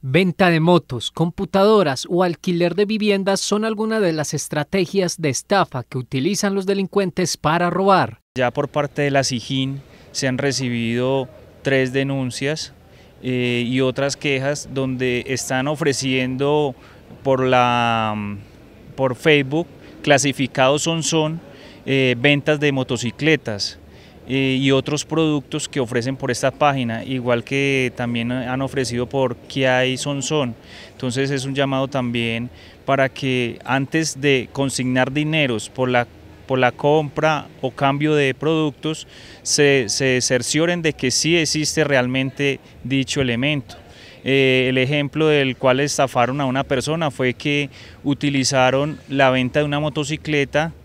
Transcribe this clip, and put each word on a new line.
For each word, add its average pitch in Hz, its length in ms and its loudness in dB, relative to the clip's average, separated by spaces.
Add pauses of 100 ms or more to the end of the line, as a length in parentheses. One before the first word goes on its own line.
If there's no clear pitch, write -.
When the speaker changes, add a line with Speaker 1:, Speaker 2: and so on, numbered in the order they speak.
Speaker 1:
Venta 170 480 2
de 165 100 4
motos, 160 500 2
computadoras 190 1000 2
o 180 120 2
alquiler 175 520 0
de 202 100 2
viviendas 196 560 0
son 214 240 -2
algunas 220 380 -2
de 175 100 2
las 156 220 -4
estrategias 170 840 -2
de 156 120 0
estafa 160 540 0
que - 120 -10
utilizan 151 580 -2
los 196 120 -2
delincuentes 196 720 -2
para 175 320 0
robar. 180 500 2 (160)
Speaker 2:
Ya 123 140 2
por 143 180 -4
parte 143 320 -4
de 143 100 2
la 139 140 2
sijín 135 560 -4 (320)
se - 160 -2
han 127 80 -2
recibido 123 920 -2 (320)
tres 131 320 2
denuncias, 135 800 -4 (520)
eh, 123 400 0
y 127 140 0
otras 135 380 -2
quejas 139 560 -2
donde 127 520 -2
están 127 400 -4
ofreciendo 139 1080 0 (480)
por 131 200 2
la, 120 720 2 (840)
por 127 180 0
Facebook, 147 520 2 (360)
clasificados 139 800 2
Sonsón, 160 580 -2 (460)
eh, 131 320 2
ventas 143 420 2
de 147 100 2
motocicletas, 123 1080 -2 (500)
eh, 131 320 0
y 135 120 4
otros 139 340 0
productos 151 640 -2
que 139 100 -4
ofrecen 123 360 -2
por 135 140 -4
esta 127 200 0
página, 123 520 0
igual 123 420 -2
que 135 520 0
también 120 340 -4
han 127 300 -4
ofrecido 123 480 -4
por 131 280 -2
Kia 131 500 0
y 131 100 -2
Sonsón. 139 580 -4 (380)
Entonces 135 380 -4
es 135 160 -4
un 139 80 -4
llamado 135 340 0
también 120 600 -4 (340)
para 135 240 2
que 127 560 -2
antes 135 560 -2
de 135 320 2
consignar 127 580 0
dineros 147 600 0
por 127 180 -2
la, 120 180 2 (400)
por 131 120 0
la 123 140 4
compra 151 760 0 (160)
o 131 80 -2
cambio 143 440 0
de 135 200 2
productos, 156 720 -4 (360)
se, 139 460 4
se 127 320 0
cercioren 151 600 0
de 160 140 0
que 127 160 -2
sí 160 260 2
existe 156 480 0
realmente 135 760 0 (220)
dicho 135 400 -2
elemento. 131 540 -2 (480)
Eh, 131 460 4
el 131 80 2
ejemplo 147 500 0
del 139 280 2
cual 131 240 4
estafaron 135 600 0
a 139 40 -2
una 131 180 -2
persona 147 460 -2
fue 127 240 -2
que 147 340 -2 (360)
utilizaron 139 960 2 (100)
la 139 200 4
venta 127 320 0
de 151 60 0
una 147 140 -2
motocicleta 151 920 -2 (120)